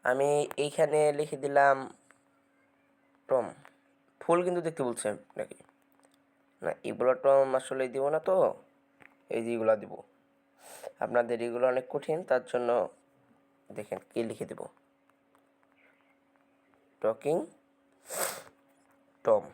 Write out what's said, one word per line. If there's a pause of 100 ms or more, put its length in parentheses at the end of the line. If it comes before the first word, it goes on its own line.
আমি (340)
এইখানে (200)
লিখে
দিলাম (1500)
টম, (760)
ফুল
কিন্তু
দেখতে
বলছে (300)
নাকি? (1040)
না, (180)
এগুলো (120)
টম (120)
আসলে (120)
দিব
না, (100)
তো (1000)
এই
যে
এগুলা
দিব, (1120)
আপনাদের (100)
এগুলো
অনেক
কঠিন, (120)
তার
জন্য (1000)
দেখেন (120)
কি (100)
লিখে
দেব, (2500)
টকিং (1900)
টম। (100)